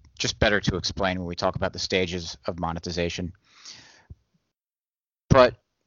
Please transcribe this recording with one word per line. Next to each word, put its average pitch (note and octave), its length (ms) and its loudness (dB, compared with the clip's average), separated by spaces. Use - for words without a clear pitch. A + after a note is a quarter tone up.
just - 220 -4
better G#2 220 4
to - 160 -2
explain F#2 420 -2
when F2+ 80 -8
we F2 80 -8
talk F#2 220 -2
about F#2 160 -2
the F2 60 -12
stages F2+ 680 -2
of F2 140 -6
monetization. E2+ 760 -4
But B2+ 260 8